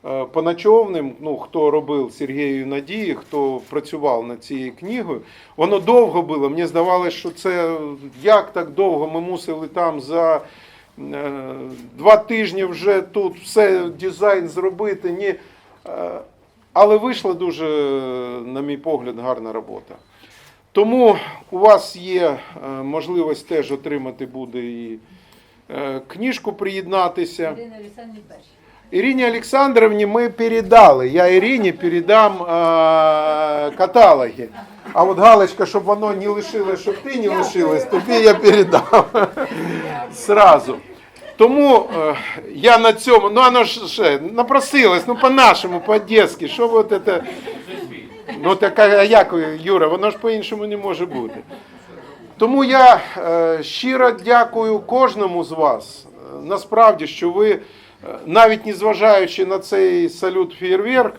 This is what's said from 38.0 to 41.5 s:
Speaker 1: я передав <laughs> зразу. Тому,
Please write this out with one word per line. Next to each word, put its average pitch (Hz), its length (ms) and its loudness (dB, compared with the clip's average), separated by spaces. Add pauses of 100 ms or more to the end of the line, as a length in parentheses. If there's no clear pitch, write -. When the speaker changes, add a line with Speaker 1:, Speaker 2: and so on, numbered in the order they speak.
Speaker 1:
я 220 200 6
передав 202 800 4
<laughs> 165 1000 -6
зразу. 175 640 4 (600)
Тому, 262 500 4 (120)